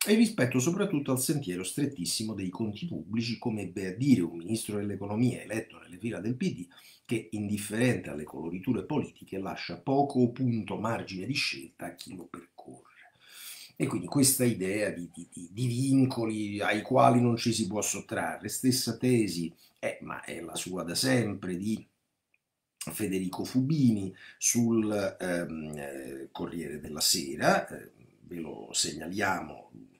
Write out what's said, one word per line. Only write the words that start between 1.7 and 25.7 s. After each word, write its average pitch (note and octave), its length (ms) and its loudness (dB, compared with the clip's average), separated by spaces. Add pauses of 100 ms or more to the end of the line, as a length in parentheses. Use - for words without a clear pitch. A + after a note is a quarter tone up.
dei G2 140 -4
conti G#2 380 -4
pubblici, A2 520 -2
come G#2+ 240 -2
ebbe F#2+ 260 -6
a F2+ 40 -2
dire A#2+ 280 6
un E2+ 160 -2
ministro G#2 400 -4
dell'economia G2+ 640 0
eletto - 360 -8
nelle F2+ 200 -18
fila G2+ 220 -6
del A#2+ 160 -2
P F#3 180 -2
D, F2 140 -12 (360)
che, - 280 -4
indifferente G#2 800 0
alle D2+ 120 -8
coloriture F2+ 640 -4
politiche, - 540 -4
lascia F2+ 400 -8
poco C3+ 420 2
o A#2+ 100 6
punto A2+ 460 -2
margine G2 500 -4
di C3+ 80 -2
scelta - 520 -6
a - 80 -10
chi - 200 -16
lo - 120 -12
percorre. - 580 -18 (920)
E D3 120 0
quindi G2 200 -2
questa C3 380 4
idea G2 460 2
di, E2+ 220 -8
di, E2+ 180 -14
di, E2+ 200 -12
di A#2 160 -2
vincoli A#2+ 920 2
ai G#2 220 0
quali B2 380 6
non A#2+ 160 6
ci A2+ 160 2
si G#2+ 140 0
può G2+ 160 -2
sottrarre, F#2+ 640 -4
stessa B2 480 2
tesi, G2 560 2 (280)
eh, - 220 -6
ma - 200 -10
è - 180 -10
la E2+ 140 -10
sua - 280 -6
da E3+ 120 -6
sempre, G#2 640 2
di G#2 280 -2 (920)
Federico F#2+ 680 -4
Fubini B2+ 680 4 (240)
sul, G#2+ 800 2
ehm, D#2+ 580 -4